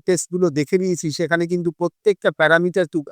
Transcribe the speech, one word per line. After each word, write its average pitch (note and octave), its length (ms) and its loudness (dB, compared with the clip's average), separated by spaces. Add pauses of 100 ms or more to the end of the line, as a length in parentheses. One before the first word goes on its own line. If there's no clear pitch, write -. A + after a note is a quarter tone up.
টেস্টগুলো F3+ 440 0
দেখে D3 280 0
নিয়েছি, F3+ 320 -2
সেখানে E3+ 360 -2
কিন্তু F3 260 -2
প্রত্যেকটা F3+ 580 -2
প্যারামিটার E3 520 2
একটু D#3+ 300 -4